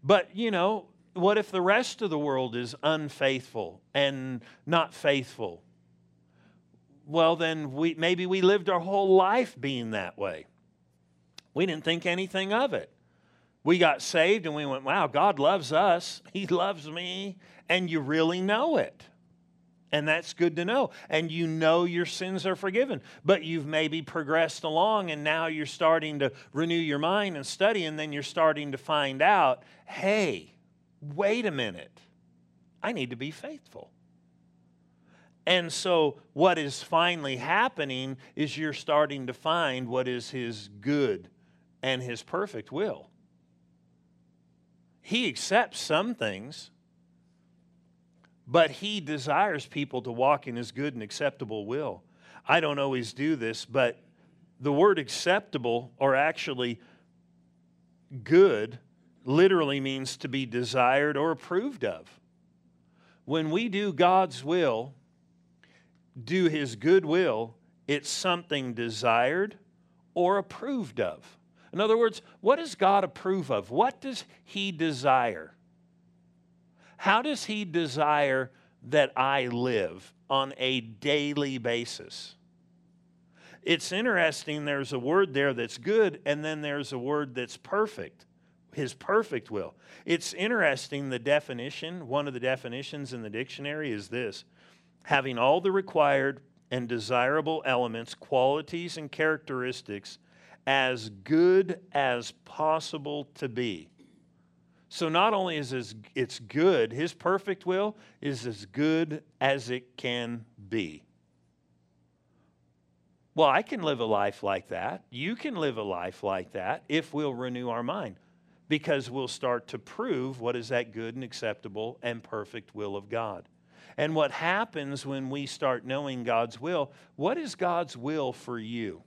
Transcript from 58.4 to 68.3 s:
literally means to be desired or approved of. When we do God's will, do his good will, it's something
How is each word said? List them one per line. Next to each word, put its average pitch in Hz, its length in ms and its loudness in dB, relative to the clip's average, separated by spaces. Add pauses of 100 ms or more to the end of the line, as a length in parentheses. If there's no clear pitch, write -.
literally 156 540 6
means 135 380 -6
to - 120 -10
be 135 180 -4
desired 127 720 2
or 160 140 2
approved 190 520 -4
of. 82 340 -6 (1080)
When 156 240 0
we 220 180 0
do 202 240 -2
God's 175 500 4
will, 139 520 0 (1300)
do 175 220 2
his 147 320 2
good 160 280 4
will, 143 520 0 (320)
it's 143 200 -2
something 156 640 -2